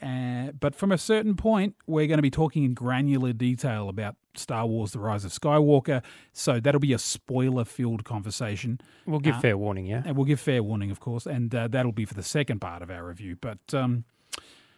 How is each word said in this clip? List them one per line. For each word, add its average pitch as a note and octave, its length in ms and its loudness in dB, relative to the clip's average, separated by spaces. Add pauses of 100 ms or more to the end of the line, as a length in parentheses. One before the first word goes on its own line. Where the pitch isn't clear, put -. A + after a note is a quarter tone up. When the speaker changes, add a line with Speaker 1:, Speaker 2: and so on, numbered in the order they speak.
Speaker 1:
uh, B2+ 580 -6
but C#3+ 160 -2
from G3 160 2
a F3+ 60 4
certain G#3+ 400 2
point, G#3+ 360 2 (140)
we're D#3 180 2
gonna D3+ 160 4
be C#3+ 80 4
talking D3+ 360 2
in B2+ 80 2
granular B2+ 580 2
detail A#2+ 560 0
about G2+ 300 -6 (180)
Star A#2 320 -4
Wars: A2 240 -2
The A2 80 -8
Rise G#2 240 -2
of F#2 80 -8
Skywalker, D3 720 4 (300)
so B2 260 0
that'll C#3 220 4
be C#3 100 2
a A#2 80 4
spoiler-filled B2 1040 -2
conversation. A2 760 -6 (240)
Speaker 2:
We'll D3+ 160 -2
give C#3 140 4
Speaker 1:
Uh, A#2+ 40 -6
Speaker 2:
fair G#2+ 180 4
warning, G2 280 -4
yeah? A2 200 -4
Speaker 1:
and C#3 120 -2
we'll C#3 80 2
give C#3+ 160 2
fair B2+ 200 0
warning, G#2 300 -2
of F#2+ 80 -8
course, A#2+ 260 -6
and, B2 300 -2
uh, A#2 140 -2
that'll B2 240 0
be A2 100 -2
for G2+ 100 -6
the G2 100 -10
second C3 360 -2
part F2 220 -10
of E2+ 100 -12
our F2 160 -10
review. F2+ 320 -12
But, - 340 -10
um, B2 300 0 (760)